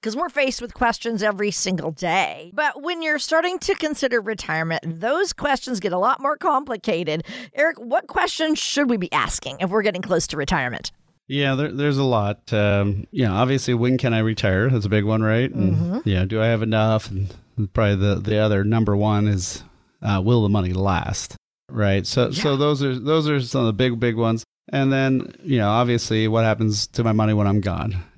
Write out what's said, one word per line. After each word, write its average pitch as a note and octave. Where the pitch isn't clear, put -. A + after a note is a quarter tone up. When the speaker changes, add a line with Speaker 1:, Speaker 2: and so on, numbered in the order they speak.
Speaker 1:
'Cause A3
we're E4
faced C4+
with A#3+
questions A#3
every G#3
single E3
day. E3
But C#4
when E4
you're D4+
starting E4+
to G4
consider C#4
retirement, E3
those D#4
questions C4
get F3+
a F3+
lot A#3
more C#4+
complicated. A3
Eric, D4+
what A#3+
questions D#4+
should C#4+
we A#3+
be F3
asking C3+
if F3+
we're G#3
getting F#3+
close F3
to -
retirement? C3
Speaker 2:
Yeah, C#3
there, C#3
there's C#3
a C#3
lot. G#2+
Um, G2+
you C3
know, G2+
obviously, B2+
when B2
can B2
I A2+
retire? A2
That's A2+
a -
big G#2
one, A2
right? A2+
And, -
Speaker 1:
Mm-hmm. F3
Speaker 2:
you F#2+
know, F#2
do A2
I A2
have A#2
enough? A2
And G2
probably G#2
the, G2
the G#2
other G#2
number G#2
one G#2
is, F#2+
uh, G2+
will A#2
the G2+
money F#2+
last? F#2
Right. G2+
So, B2
so D#3
Speaker 1:
Yeah. C3+
Speaker 2:
those C#3+
are, C3
those D3
are C#3+
some B2+
of A#2+
the A2
big, A#2+
big A#2
ones. A2+
And C3+
then, C3+
you C#3
know, G#2
obviously, A2+
what A2+
happens A2
to -
my A2+
money G#2+
when G#2
I'm G2+
gone? F#2